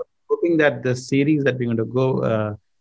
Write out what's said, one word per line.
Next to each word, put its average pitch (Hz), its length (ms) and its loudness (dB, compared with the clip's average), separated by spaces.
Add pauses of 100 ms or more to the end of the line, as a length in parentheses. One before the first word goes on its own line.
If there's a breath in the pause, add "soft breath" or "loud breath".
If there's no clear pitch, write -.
(300)
hoping 175 280 2
that 139 260 2
the 127 120 0
series 139 500 0
that 127 120 0
we're 120 120 -4
gonna 113 160 -2
go, 131 340 0
uh, 107 360 -2 (260)